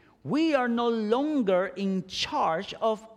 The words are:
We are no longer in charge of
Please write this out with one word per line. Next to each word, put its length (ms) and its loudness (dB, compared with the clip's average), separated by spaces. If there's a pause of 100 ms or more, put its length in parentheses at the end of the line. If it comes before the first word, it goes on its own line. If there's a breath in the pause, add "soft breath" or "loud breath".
(240 soft breath)
We 320 2
are 140 2
no 180 0
longer 880 2
in 320 -2
charge 680 -2
of 300 -2 (120)